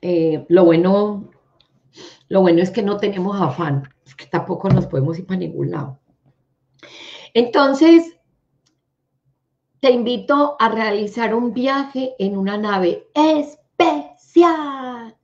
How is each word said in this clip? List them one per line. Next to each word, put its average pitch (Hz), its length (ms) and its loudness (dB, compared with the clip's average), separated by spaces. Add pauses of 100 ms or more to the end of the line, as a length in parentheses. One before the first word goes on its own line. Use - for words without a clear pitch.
eh, 160 480 -2
lo 180 160 6
bueno, 196 640 2 (960)
lo 190 120 2
bueno 170 220 4
es 185 80 -2
que 226 120 -4
no 202 140 -2
tenemos 196 420 -4
afán, 147 520 -4 (160)
es - 80 -20
que - 100 -20
tampoco 196 460 -4
nos 190 160 2
podemos 156 320 -4
ir 185 80 -14
para 185 140 -6
ningún 156 300 -8
lado. 139 300 -12 (1300)
Entonces, 285 840 4 (1600)
te 262 100 2
invito 247 680 0
a 226 120 2
realizar 214 640 -4
un 240 180 -2
viaje 262 680 -4
en 196 200 -4
una 196 180 -4
nave 202 580 -2
especial. 294 2000 -2